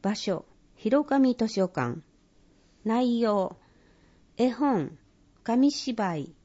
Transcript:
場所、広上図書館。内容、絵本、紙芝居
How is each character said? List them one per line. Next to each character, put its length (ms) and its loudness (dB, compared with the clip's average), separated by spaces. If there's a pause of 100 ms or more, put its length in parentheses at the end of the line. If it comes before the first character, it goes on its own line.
場 140 -2
所、 300 -6 (300)
広 320 0
上 260 4
図 140 -2
書 220 0
館。 320 -4 (800)
内 380 0
容、 340 0 (840)
絵 120 2
本、 480 -2 (460)
紙 280 4
芝 460 -4
居 260 -8